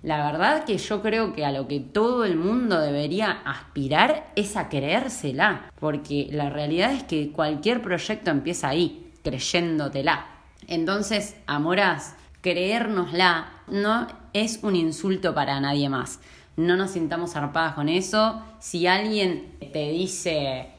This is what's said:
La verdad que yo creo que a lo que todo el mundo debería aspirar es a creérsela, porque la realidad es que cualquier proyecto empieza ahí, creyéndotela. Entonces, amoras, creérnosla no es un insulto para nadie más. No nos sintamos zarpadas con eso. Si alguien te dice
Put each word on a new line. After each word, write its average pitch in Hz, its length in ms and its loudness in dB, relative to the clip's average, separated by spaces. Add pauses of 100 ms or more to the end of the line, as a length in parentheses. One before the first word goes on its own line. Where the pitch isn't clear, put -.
La 151 200 0
verdad 202 400 2
que 196 140 0
yo 208 240 -4
creo 220 300 0
que 151 120 -4
a 143 60 2
lo 135 160 -4
que 143 140 -4
todo 226 440 2
el 180 120 2
mundo 202 440 2
debería 151 640 0
aspirar 151 920 0
es 202 200 -2
a 185 120 -4
creérsela, 156 1000 0 (120)
porque 143 500 -2
la 143 200 0
realidad 156 420 0
es 269 100 -4
que 151 300 -2
cualquier 160 500 0
proyecto 196 480 -2
empieza 151 380 0
ahí, 160 420 0 (140)
creyéndotela. 147 1000 0 (440)
Entonces, 196 680 -2 (140)
amoras, 160 680 2 (280)
creérnosla 180 1040 2 (180)
no 214 400 0 (280)
es 220 280 0
un 202 140 2
insulto 175 580 0
para 139 240 0
nadie 139 300 2
más. 131 320 -4 (360)
No 175 200 4
nos 190 160 0
sintamos 170 400 -2
zarpadas 151 420 -2
con 147 140 0
eso. 214 520 2 (200)
Si 175 260 -2
alguien 196 720 0 (160)
te 151 180 -2
dice 156 760 -2 (100)